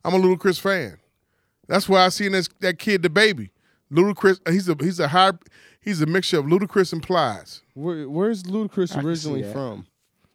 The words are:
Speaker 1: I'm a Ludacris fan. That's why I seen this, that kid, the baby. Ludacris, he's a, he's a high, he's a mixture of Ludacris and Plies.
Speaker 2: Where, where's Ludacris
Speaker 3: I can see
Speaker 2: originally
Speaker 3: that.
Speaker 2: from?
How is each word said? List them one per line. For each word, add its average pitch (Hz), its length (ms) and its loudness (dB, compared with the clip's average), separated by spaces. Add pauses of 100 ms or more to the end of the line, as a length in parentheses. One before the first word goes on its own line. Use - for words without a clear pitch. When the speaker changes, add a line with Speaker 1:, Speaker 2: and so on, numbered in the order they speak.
Speaker 1:
I'm 175 100 0
a 185 40 6
Ludacris 185 420 2
fan. 170 380 -4 (720)
That's 196 200 0
why 185 160 6
I 185 40 4
seen 196 240 -2
this, 185 160 -2 (120)
that 185 200 -2
kid, 196 220 0
the 175 80 0
baby. 165 400 0 (420)
Ludacris, 190 480 2 (100)
he's 180 180 0
a, 165 120 0
he's 170 180 -2
a 160 100 0
high, 190 240 4 (480)
he's 185 220 -2
a 156 40 2
mixture 170 340 0
of 139 60 -4
Ludacris 185 460 2
and 165 100 -6
Plies. 131 600 -2 (120)
Speaker 2:
Where, 151 360 -8
where's 190 340 -2
Ludacris 190 460 -4
Speaker 3:
I - 40 -12
can 139 80 -4
see 147 60 -4
Speaker 2:
originally 151 340 -4
Speaker 3:
that. 101 100 -10
Speaker 2:
from? 113 340 -10 (480)